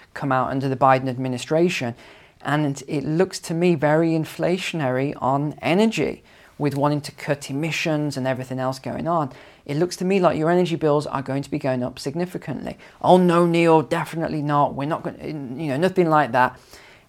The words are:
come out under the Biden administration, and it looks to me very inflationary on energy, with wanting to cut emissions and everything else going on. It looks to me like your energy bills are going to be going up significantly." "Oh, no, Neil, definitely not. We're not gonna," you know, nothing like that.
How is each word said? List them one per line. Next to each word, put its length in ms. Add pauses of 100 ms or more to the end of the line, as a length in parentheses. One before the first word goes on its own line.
(140)
come 180
out 180
under 200
the 60
Biden 320
administration, 880 (480)
and 440
it 160
looks 360
to 140
me 220
very 360
inflationary 1080
on 440
energy, 640 (340)
with 180
wanting 260
to 100
cut 380
emissions 680
and 100
everything 320
else 180
going 300
on. 240 (320)
It 140
looks 200
to 80
me 140
like 200
your 100
energy 260
bills 300
are 160
going 220
to 80
be 80
going 240
up 160
significantly." 800 (200)
"Oh, 180
no, 280
Neil, 380
definitely 580
not. 320
We're 160
not 140
gonna," 200
you 460
know, 80
nothing 320
like 220
that. 280 (500)